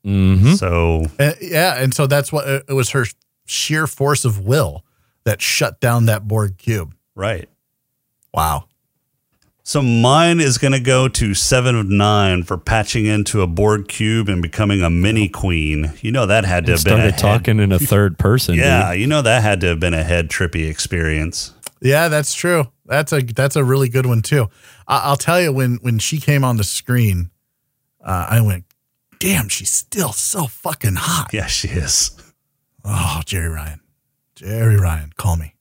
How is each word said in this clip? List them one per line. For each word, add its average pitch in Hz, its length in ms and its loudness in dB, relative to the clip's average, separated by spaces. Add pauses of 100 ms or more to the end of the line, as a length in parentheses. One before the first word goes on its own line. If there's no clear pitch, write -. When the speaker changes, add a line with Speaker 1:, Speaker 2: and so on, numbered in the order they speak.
Speaker 1:
Mm-hmm. 98 480 4
Speaker 2:
So 82 520 2 (140)
Speaker 3:
Uh, 147 120 4 (100)
yeah, 170 340 0
and 127 180 0
so 143 140 0
that's 143 240 0
what, 143 160 -4
uh, 135 200 -2
it 139 60 -6
was 131 180 0
her 127 140 0 (400)
sheer 156 420 -2
force 139 380 0
of 104 140 0
will 95 440 0 (420)
that 110 160 -2
shut - 380 -4
down 120 280 2
that 107 200 -2
Borg 104 300 -2
cube. 95 380 -6 (180)
Speaker 2:
Right. 98 360 -6 (840)
Speaker 3:
Wow. 78 320 -2 (1000)
Speaker 2:
So 147 160 -2
mine 135 600 4
is 135 160 2
gonna 135 240 2
go 131 260 2
to 113 260 -2
Seven 123 420 0
of 107 120 -2
Nine 101 560 2
for 90 140 -6
patching 110 480 -2
into 104 360 0
a 90 60 2
Borg 101 400 0
cube 110 400 -2
and 92 140 0
becoming 101 400 0
a 85 80 2
mini 98 400 2
queen. 78 720 -2
You 110 100 -4
know 123 140 0
that 104 200 4
had 87 200 0
to 87 80 2
Speaker 1:
And 82 60 2
Speaker 2:
have 78 60 -2
been 101 80 4
a 107 40 4
Speaker 1:
started 95 140 4
Speaker 2:
head - 80 -4
Speaker 1:
talking 107 400 2
in 98 120 4
a 87 80 4
third 101 380 2
person, 101 380 2
Speaker 2:
Yeah, 113 360 2
Speaker 1:
dude. 92 100 -2
Speaker 2:
you 123 60 0
know 151 140 2
that 117 200 2
had 101 200 2
to 90 60 2
have 85 120 0
been 87 140 0
a 80 100 0
head 82 260 0
trippy 80 400 -2
experience. 78 840 -4 (300)
Speaker 3:
Yeah, 147 280 2
that's 151 240 -2
true. 170 340 0 (180)
That's 143 280 -2
a, 143 80 0
that's 131 340 -2
a 147 80 2
really 131 240 2
good 127 180 -2
one 117 160 2
too. 123 280 0 (360)
I, 135 140 0
I'll 143 180 0
tell 175 240 0
you, 156 120 0
when, 127 280 0
when 117 180 0
she 156 200 -4
came 139 240 2
on 123 140 0
the 104 80 0
screen, 101 640 -2 (720)
uh, 90 260 -4
I 117 120 2
went, 95 240 0 (540)
"Damn, 185 280 0
she's - 220 -6
still 165 420 -4
so - 360 -4
fucking 117 480 -4
hot." 165 380 -4
Speaker 2:
Yeah, 107 140 -4
she - 220 -4
is. - 420 -2 (720)
Speaker 3:
Oh, 87 420 -4
Jerry 85 220 -6
Ryan. 78 320 -10 (560)
Jerry 110 420 0
Ryan, 80 380 0
call 85 220 -2
me. 80 240 -10